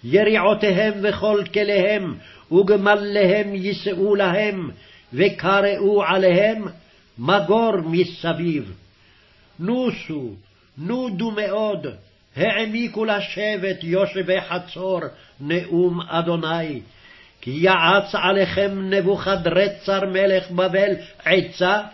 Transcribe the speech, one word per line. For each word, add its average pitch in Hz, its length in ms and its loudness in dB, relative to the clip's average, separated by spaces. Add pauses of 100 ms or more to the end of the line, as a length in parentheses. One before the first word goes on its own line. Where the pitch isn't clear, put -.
יריעותיהם 208 880 2 (100)
וכל 208 400 0 (120)
כליהם, 202 600 0 (380)
וגמליהם 202 1000 4
יישאו 196 600 -2
להם, 196 560 0 (420)
וקראו 196 920 2
עליהם 190 600 2 (540)
מגור 208 540 2 (120)
מסביב. 165 880 -2 (840)
נוסו, 170 720 -4 (480)
נודו 220 520 -4
מאוד, 208 560 -4 (500)
העמיקו 220 680 -2
לשבת 196 800 -4
יושבי 190 560 0
חצור, 180 600 -6 (400)
נאום 175 600 0
אדוני. 165 800 -4 (600)
כי 123 100 -10
יעץ 180 640 2
עליכם 196 760 0
נבוכדרצר 190 1160 0
מלך 185 440 2
בבל 185 420 2 (320)
עצה 180 560 2 (140)